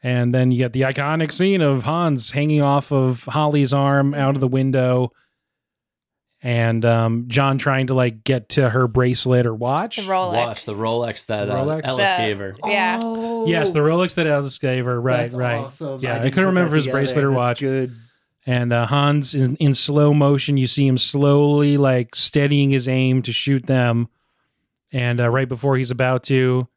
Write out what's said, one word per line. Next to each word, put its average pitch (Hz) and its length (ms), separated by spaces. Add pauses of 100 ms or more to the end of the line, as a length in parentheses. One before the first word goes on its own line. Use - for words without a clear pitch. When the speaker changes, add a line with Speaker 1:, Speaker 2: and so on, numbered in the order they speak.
Speaker 1:
And 123 320
then 127 160
you 123 80
get 123 140
the 131 80
iconic 143 500
scene 190 300
of 139 220
Hans 151 480
hanging 147 300
off 139 300
of 131 320
Holly's 147 500
arm 139 400
out 139 220
of 135 60
the 131 60
window, 127 640 (1300)
and, 117 420
um, 117 420
John 139 300
trying 135 300
to, 131 80
like, 120 280
get 131 260
to 131 200
her 123 180
bracelet 123 600
or 113 80
watch. 139 400
Speaker 2:
The 214 80
Rolex. 185 300
Speaker 3:
Watch, 117 320
the 110 100
Rolex 113 500
that, 104 200
Speaker 1:
The 104 80
Speaker 3:
uh, 127 120
Speaker 1:
Rolex? 156 200
Speaker 3:
Ellis 131 260
Speaker 2:
The 180 80
Speaker 3:
gave 107 180
her. 98 180 (100)
Speaker 2:
Yeah. 196 360
Speaker 4:
Oh. 226 460
Speaker 1:
Yes, 170 240
the 156 80
Rolex 170 360
that 165 120
Ellis 143 320
gave 127 260
her. 123 160
Right, 127 220
Speaker 4:
That's 120 100
Speaker 1:
right. 123 220
Speaker 4:
awesome. 135 480
Speaker 1:
Yeah, 123 100
Speaker 4:
I - 40
Speaker 1:
I - 20
Speaker 4:
didn't 127 160
Speaker 1:
couldn't 190 140
Speaker 4:
put 185 60
that 180 60
Speaker 1:
remember 175 60
if 151 60
it - 20
was 151 80
Speaker 4:
together. 131 160
Speaker 1:
bracelet 139 260
or 139 60
Speaker 4:
That's 135 60 (120)
Speaker 1:
watch. 120 120
Speaker 4:
good. 131 340 (520)
Speaker 1:
And, 123 260
uh, 120 120
Hans, 143 480
in, 131 220
in 143 180
slow 147 400
motion, 143 440
you 131 100
see 139 180
him 127 140
slowly, 143 760
like, 131 360
steadying 143 560
his 131 180
aim 131 360
to 120 80
shoot 135 340
them. 120 420 (840)
And, 120 280
uh, 120 120
right 131 180
before 131 280
he's 127 120
about 127 360
to 127 520